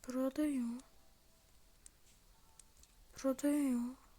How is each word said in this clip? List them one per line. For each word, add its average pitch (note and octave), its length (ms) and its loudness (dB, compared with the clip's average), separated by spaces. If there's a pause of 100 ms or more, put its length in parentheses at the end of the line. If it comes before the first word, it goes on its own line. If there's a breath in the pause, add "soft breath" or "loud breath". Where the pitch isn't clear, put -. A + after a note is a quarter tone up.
Продаю. C4 800 -2 (2250)
Продаю. C4+ 840 0 (220)